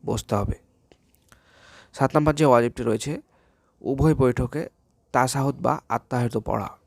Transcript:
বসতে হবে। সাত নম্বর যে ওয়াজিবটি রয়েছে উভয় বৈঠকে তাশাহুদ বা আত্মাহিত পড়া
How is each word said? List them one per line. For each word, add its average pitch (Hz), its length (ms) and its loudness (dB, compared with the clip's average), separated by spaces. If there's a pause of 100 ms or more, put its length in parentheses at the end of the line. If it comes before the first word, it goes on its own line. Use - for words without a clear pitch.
বসতে 101 320 -4
হবে। 101 160 -4 (1400)
সাত 135 220 0
নম্বর 151 240 2
যে 156 60 4
ওয়াজিবটি 120 420 4
রয়েছে 113 240 -2 (720)
উভয় 143 400 2
বৈঠকে 127 400 0 (520)
তাশাহুদ 131 500 0
বা 127 100 2 (220)
আত্মাহিত 120 380 -2 (140)
পড়া 104 200 -4 (180)